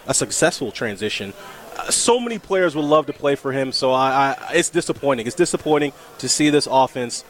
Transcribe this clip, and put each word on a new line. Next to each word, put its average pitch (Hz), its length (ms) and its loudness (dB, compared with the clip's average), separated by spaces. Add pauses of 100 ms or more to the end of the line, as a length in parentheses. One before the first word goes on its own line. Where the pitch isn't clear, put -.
a 135 80 -2
successful 135 560 -2
transition. 104 600 -6 (440)
Uh, - 140 -8
so 240 300 2
many 233 180 -4
players 180 380 0
would 151 80 -2
love 147 220 4
to 143 60 -6
play 143 220 0
for 135 180 -4
him, 131 200 -2
so 131 180 0
I, 131 200 4 (280)
I, - 140 -12
it's 170 180 2
disappointing. 139 560 -2
It's 120 80 -4
disappointing 151 580 2 (260)
to 131 100 -6
see 151 220 2
this 147 200 2
offense 127 580 0